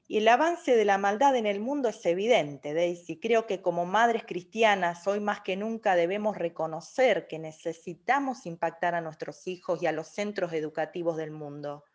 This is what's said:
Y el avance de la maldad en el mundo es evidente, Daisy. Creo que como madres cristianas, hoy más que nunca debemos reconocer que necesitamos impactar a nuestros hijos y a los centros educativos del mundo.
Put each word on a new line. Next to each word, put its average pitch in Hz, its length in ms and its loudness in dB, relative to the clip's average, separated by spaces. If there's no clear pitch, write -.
Y 214 80 -2
el 214 120 2
avance 302 460 4
de 214 100 4
la 196 120 4
maldad 214 380 4
en 226 100 0
el 202 140 0
mundo 254 300 -2
es - 160 -6
evidente, 170 680 2
Daisy. 170 460 -2
Creo 226 260 2
que 185 160 -4
como 175 240 0
madres 220 400 2
cristianas, 185 800 0
hoy 202 140 0
más 208 220 -4
que 190 160 -4
nunca 220 380 0
debemos 196 420 0
reconocer 170 880 0
que 160 120 -8
necesitamos 185 1080 -4
impactar 170 500 -4
a 170 60 -4
nuestros 156 460 -12
hijos 175 360 -4
y - 20 0
a 156 60 2
los 156 160 -6
centros 202 460 -4
educativos 156 640 -4
del 156 140 -6
mundo. 147 520 -12